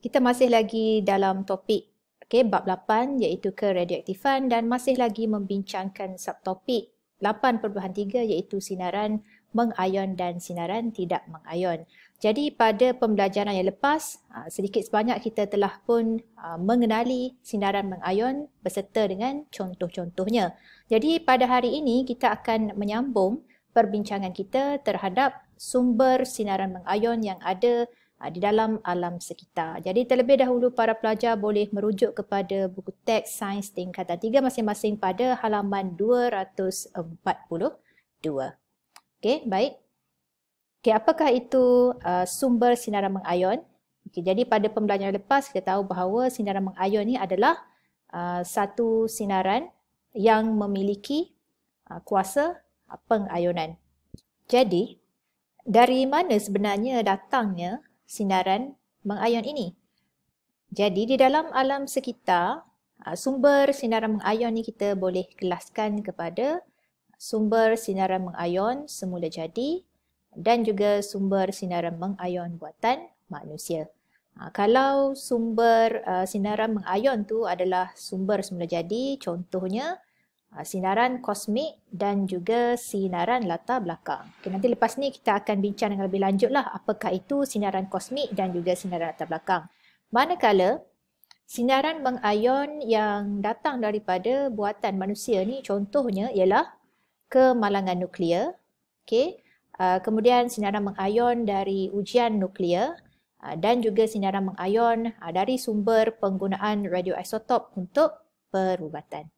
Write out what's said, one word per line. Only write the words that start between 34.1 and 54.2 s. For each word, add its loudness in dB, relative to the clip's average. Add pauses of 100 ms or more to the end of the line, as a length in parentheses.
Tiga 2
masing-masing 0
pada 0
halaman -2
dua 2
ratus -4
empat -6
puluh -2 (480)
dua. -4 (640)
Okey, -2
baik. -2 (1040)
Okey, 4
apakah 4
itu, 4
ah, 2
sumber 4
sinaran -2
mengayon? 0 (480)
Okey, -8
jadi 2
pada 2
pembelajaran 0
lepas 0
kita -2
tahu 0
bahawa 0
sinaran -2
mengayon 0
ni 0
adalah, 2 (560)
ah, -4
satu 0
sinaran 0 (480)
yang 4
memiliki, -2 (560)
ah, -12
kuasa, 0 (240)
ah, -20
pengayonan. 0 (640)